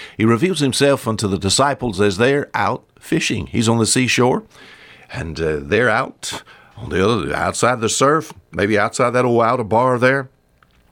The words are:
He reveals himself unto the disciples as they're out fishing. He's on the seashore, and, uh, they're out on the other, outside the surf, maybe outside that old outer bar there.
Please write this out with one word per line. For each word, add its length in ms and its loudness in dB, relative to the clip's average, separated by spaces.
He 80 0
reveals 340 2
himself 480 2
unto 220 -2
the 100 -2
disciples 640 0
as 160 2
they're 360 0
out 320 -2
fishing. 480 -4
He's 220 0
on 100 2
the 80 4
seashore, 560 2
and, 260 -8
uh, 220 -2
they're 280 0
out 540 -4
on 140 -14
the 180 2
other, 240 -2
outside 480 -2
the 80 0
surf, 440 0
maybe 260 0
outside 340 0
that 140 0
old 200 2
outer 180 0
bar 380 2
there. 300 2